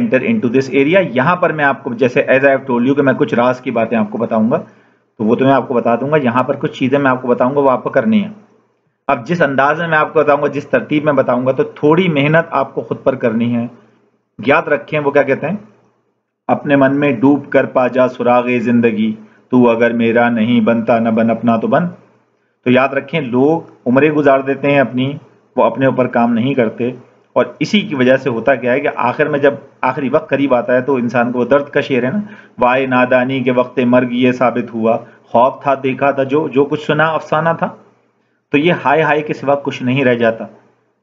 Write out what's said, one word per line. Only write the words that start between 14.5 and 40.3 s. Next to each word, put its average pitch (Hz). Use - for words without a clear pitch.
रखें, 151
वो 143
क्या 143
कहते 131
हैं, 202
"अपने 143
मन 139
में 139
डूब 135
कर 131
पा 127
जा 127
सुरागे 123
जिंदगी, 110
तू 127
अगर 117
मेरा 117
नहीं 117
बनता, 117
न 113
बन 113
अपना 113
तो 110
बन।" 147
तो 123
याद 139
रखें, 151
लोग 135
उम्रें 139
गुजार 139
देते 135
हैं 143
अपनी, 131
वो 131
अपने 123
ऊपर 123
काम 120
नहीं 123
करते, 120
और 123
इसी 202
की 156
वजह 127
से 131
होता 117
क्या 120
है 139
कि 143
आखिर 143
में 147
जब -
आखिरी 131
वक्त 151
करीब 135
आता 120
है, 127
तो 135
इंसान 120
को, 123
वो 120
दर्द 143
का 147
शेर 123
है 139
ना, 208
"वाए 131
नादानी 127
के 123
वक्त 123
मर्ग 123
ये 123
साबित 120
हुआ, 113
ख्वाब 123
था 139
देखा 131
था 135
जो, 143
जो 131
कुछ 147
सुना 156
अफसाना 160
था।" -
तो 147
ये 165
हाय 147
हाय 151
के 151
सिवा 135
कुछ 139
नहीं 127
रह 123
जाता। 113